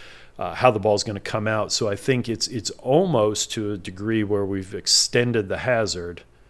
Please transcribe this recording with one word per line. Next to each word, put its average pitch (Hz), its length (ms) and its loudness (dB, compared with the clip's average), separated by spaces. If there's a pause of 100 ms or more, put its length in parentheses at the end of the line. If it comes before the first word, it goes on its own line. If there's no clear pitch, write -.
(380)
uh, 87 160 -6
how 117 160 6
the 107 80 2
ball's 104 240 4
gonna 101 180 -6
come 110 280 -4
out. 107 240 0
So 117 160 -2
I 101 80 -2
think 123 320 0
it's, 110 180 -4
it's - 240 -6
almost 127 840 2
to 104 200 -4
a 104 40 -4
degree 104 460 -2
where 101 220 0
we've 95 300 -4
extended 117 760 2
the 92 100 -2
hazard 92 640 -2 (280)